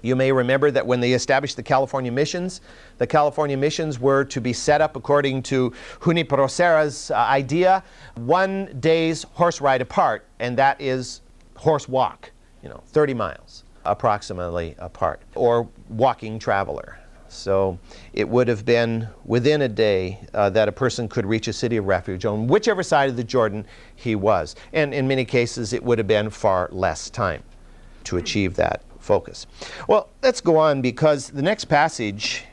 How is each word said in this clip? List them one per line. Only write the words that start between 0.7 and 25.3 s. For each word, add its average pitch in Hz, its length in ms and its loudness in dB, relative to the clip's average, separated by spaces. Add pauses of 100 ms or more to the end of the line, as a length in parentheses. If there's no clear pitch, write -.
that 131 160 -2
when 123 140 0
they 123 140 2
established 135 420 0
the 120 60 -12
California 131 500 -2
missions, 175 480 -4 (380)
the 120 80 0
California 147 500 2
missions 151 420 -2
were 135 280 4
to 135 140 -6
be 117 120 -4
set 151 280 2
up 151 160 2
according 139 480 0
to 127 280 0 (320)
Junipero 139 420 2
Serra's, 156 640 2
uh, - 60 0
idea, 139 680 2 (340)
one 185 640 0
day's 160 520 2
horse 170 280 0
ride 135 200 2
apart, 127 460 0 (120)
and 123 200 -4
that 135 220 2
is 131 420 -4 (340)
horse 151 320 0
walk, 127 420 -2 (320)
you 64 60 -18
know, - 180 -16
thirty 147 280 2
miles 95 500 -8 (220)
approximately 90 920 -2
apart, 87 440 -4 (120)
or 117 320 2 (220)
walking 110 500 -2
traveler. 98 600 -4 (300)
So 95 500 0 (340)
it - 160 -2
would 120 200 2
have 107 160 -2
been 117 440 0 (160)
within 139 380 2
a 131 60 0
day, 98 500 0 (160)
uh, 101 160 2
that 107 180 4
a 104 40 -2
person 120 360 -4
could 113 160 -4
reach 110 220 -2
a 113 60 -6
city 117 240 -2
of 101 100 -2
refuge 92 400 -2
on 107 220 -2
whichever 196 340 2
side 143 260 2
of 123 80 -4
the 120 80 -4
Jordan 110 400 0 (300)
he 110 220 -4
was. 95 400 0 (160)
And 151 200 0
in 131 140 0
many 131 180 0
cases, 117 480 -2